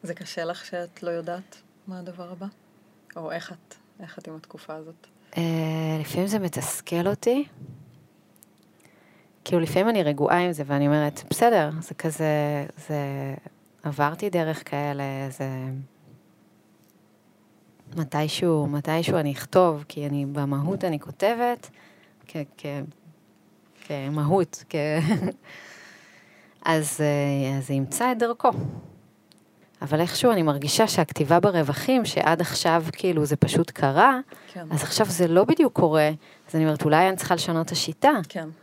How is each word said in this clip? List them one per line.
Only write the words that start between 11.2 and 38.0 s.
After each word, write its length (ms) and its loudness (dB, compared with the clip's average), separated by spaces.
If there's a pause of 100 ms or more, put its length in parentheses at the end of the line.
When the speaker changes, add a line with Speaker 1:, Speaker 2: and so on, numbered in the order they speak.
Speaker 2:
"בסדר, 400 4 (120)
זה 120 -14
כזה, 720 -2 (220)
זה, 100 -4 (840)
עברתי 460 -2
דרך 400 -2
כאלה, 340 -4 (260)
זה, 160 -8 (2500)
מתישהו, 680 0
מתישהו 500 -2
אני 140 0
אכתוב", 560 2
כי 200 -8
אני, 180 -2
במהות 580 -2
אני 160 -2
כותבת, 680 -2 (580)
כ-, 80 -20 (220)
כ-, 80 -16 (1200)
כמהות, 840 -2
כ-, 60 -8 (1080)
<laughs> 800 -20
אז, 360 0
אה, 560 0
אז 100 -6
זה 60 -4
ימצא 380 0
את 60 -2
דרכו. 320 2 (1300)
אבל 200 0
איכשהו 300 2
אני 120 4
מרגישה 440 2
שהכתיבה 520 2
ברווחים, 680 2
שעד 360 2
עכשיו, 500 2
כאילו, 340 0
זה 100 0
פשוט 360 2
קרה, 480 6 (340)
Speaker 1:
כן. 180 -12
Speaker 2:
אז 120 -2
עכשיו 220 0
זה 220 2
לא 160 6
בדיוק 300 4
קורה, 360 4 (400)
אז 60 -8
אני 100 4
אומרת, 200 0
"אולי 240 6
אני 80 -2
צריכה 180 2
לשנות 300 -2
את 60 -10
השיטה." 400 2 (180)